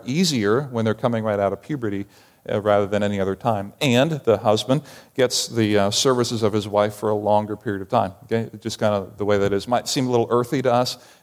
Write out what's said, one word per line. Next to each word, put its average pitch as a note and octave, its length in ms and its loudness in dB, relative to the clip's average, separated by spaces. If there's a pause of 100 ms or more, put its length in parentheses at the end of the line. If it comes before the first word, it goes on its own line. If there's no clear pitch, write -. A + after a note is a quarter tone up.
easier C3 640 0
when A2+ 140 -2
they're A2 80 2
coming A#2 300 -2
right G#2+ 160 0
out G2 120 2
of G2 100 -6
puberty, G#2+ 440 -6 (420)
uh, A2 140 -2
rather G#2 240 4
than G2+ 160 -2
any G2+ 180 -2
other F#2+ 160 -2
time. G2+ 460 -4
And C3+ 300 2
the A#2+ 260 2
husband A2 460 0 (320)
gets B2+ 320 0
the, G#2 320 2
uh, G2 100 2
services A#2+ 540 0
of G2+ 100 2
his G#2 140 -2
wife G#2 260 2
for A2 160 -4
a G#2+ 60 0
longer G#2 400 0
period G2+ 260 -6
of F#2+ 80 -14
time. G#2 240 0 (120)
Okay? A2+ 280 -2
It's G#2+ 80 -18
just A2 160 -8
kind G#2+ 160 0
of G2 240 -6
the G2+ 80 -4
way G2+ 140 2
that G2 120 2
is. G2 160 0
Might B2 200 -2
seem C3+ 180 -2
a B2+ 60 -2
little A#2 180 2
earthy A#2+ 320 0
to B2 100 0
us. B2 260 0 (240)